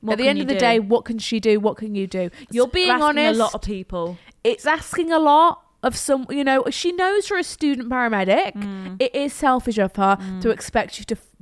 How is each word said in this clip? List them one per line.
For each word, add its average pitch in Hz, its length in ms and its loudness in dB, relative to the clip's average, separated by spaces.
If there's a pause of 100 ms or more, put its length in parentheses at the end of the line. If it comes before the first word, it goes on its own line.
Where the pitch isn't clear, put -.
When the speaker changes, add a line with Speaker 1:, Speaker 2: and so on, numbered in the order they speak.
Speaker 1:
What 220 120 -2
Speaker 2:
At 214 40 0
the 233 60 -2
Speaker 1:
can 262 80 4
Speaker 2:
end 294 80 -2
Speaker 1:
you - 20 -4
Speaker 2:
of 262 80 -4
the 269 60 0
Speaker 1:
do? 196 40 -2
Speaker 2:
day, 233 200 4
what 226 260 0
can 226 140 -8
she 220 200 -4
do? 214 220 2
What 208 160 -2
can 214 180 -10
you 190 120 -4
do? 185 220 -6 (220)
You're 240 140 2
Speaker 1:
It's 247 80 -10
Speaker 2:
being 359 160 2
Speaker 1:
asking 320 140 2
Speaker 2:
honest. 285 360 2
Speaker 1:
a 233 40 2
lot - 120 -2
of - 60 -8
people. 180 560 -8 (260)
Speaker 2:
It's - 220 0
asking 320 480 -2
a 320 60 4
lot 311 420 6 (200)
of 254 140 -2
some, 269 340 0
you 285 140 -2
know, 269 260 2
she 349 220 -2
knows 381 380 0
you're 392 100 0
a 359 40 -2
student 269 460 -4
paramedic. 233 680 0
Speaker 1:
Mm. 190 440 -10
Speaker 2:
It 262 160 -2
is 285 180 -2
selfish 254 440 0
of 190 180 0
her 196 240 4
Speaker 1:
Mm. 190 220 -10
Speaker 2:
to 220 80 2
expect 214 500 -2
you 208 60 -14
to 220 100 -4 (260)